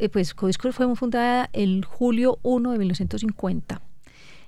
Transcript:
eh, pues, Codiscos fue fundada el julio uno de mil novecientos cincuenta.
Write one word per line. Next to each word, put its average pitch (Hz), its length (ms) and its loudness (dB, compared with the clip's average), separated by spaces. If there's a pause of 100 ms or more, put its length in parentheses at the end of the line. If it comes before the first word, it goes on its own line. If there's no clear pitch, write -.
eh, 214 80 2
pues, 190 260 0
Codiscos 196 400 0
fue 254 220 2
fundada 240 560 2
el 190 320 2
julio 247 580 2
uno 247 300 2
de 233 60 0
mil 196 100 2
novecientos 196 320 -2
cincuenta. 196 600 -2 (680)